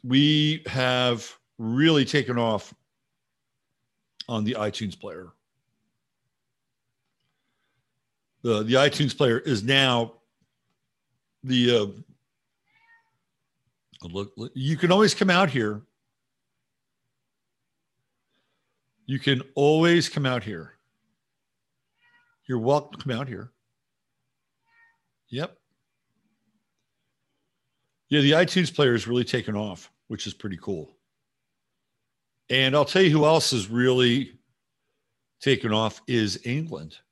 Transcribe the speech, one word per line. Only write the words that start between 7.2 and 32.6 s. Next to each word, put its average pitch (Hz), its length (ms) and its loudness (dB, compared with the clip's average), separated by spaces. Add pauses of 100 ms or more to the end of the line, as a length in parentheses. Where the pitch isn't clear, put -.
The, 107 220 0
the 113 100 0
iTunes 143 420 2
player 120 240 2
is 113 240 -2
now 123 520 0 (1300)
the, 123 340 2
uh, 104 80 0 (2250)
look, 98 280 -10
look, 110 180 -12
you 135 220 -4
can 170 160 2
always 202 240 6
come 190 140 2
out 180 200 4
here. 107 320 -2 (3250)
You 135 140 -4
can 131 220 0 (140)
always 160 540 4
come 143 160 -6
out 123 180 -2
here. 95 300 -12 (1700)
You're 123 120 -2
welcome 139 400 -2
to - 40 -18
come 123 140 -6
out 135 100 -10
here. 107 240 -14 (1800)
Yep. 139 280 -10 (2500)
Yeah, 147 120 4
the 139 100 4
iTunes 175 420 2
player 127 220 2
is 110 120 -4
really 120 160 0
taken 110 320 -4
off, 101 360 -8 (160)
which 107 200 -10
is 98 60 -12
pretty 95 280 -12
cool. 82 300 -8 (1600)
And 131 240 2